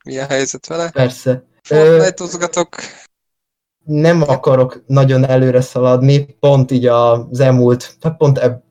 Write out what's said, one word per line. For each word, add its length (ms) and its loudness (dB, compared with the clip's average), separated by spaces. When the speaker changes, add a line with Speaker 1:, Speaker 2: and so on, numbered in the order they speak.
Speaker 1:
mi 140 -12
a 80 -8
helyzet 400 -6
vele. 240 -8
Speaker 2:
Persze. 540 -4
Ö, 60 0
Speaker 1:
Fortnite-ozgatok. 920 0
Speaker 2:
nem 380 0
akarok 640 0
nagyon 400 2
előre 340 2
szaladni, 800 0
pont 300 2
így 160 0
az 540 0
elmúlt, 600 0
hát 160 -6
pont 220 0
eb-, 320 -2